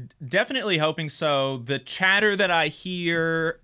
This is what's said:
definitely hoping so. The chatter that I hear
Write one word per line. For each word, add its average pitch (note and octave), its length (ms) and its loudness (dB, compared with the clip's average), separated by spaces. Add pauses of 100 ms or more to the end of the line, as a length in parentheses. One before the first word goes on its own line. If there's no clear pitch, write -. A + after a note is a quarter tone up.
(240)
definitely G3 540 0
hoping D#3 300 0
so. C3+ 500 0
The B2+ 220 -4
chatter G3 560 2
that F#3+ 140 2
I D#3+ 180 2
hear E3 960 -2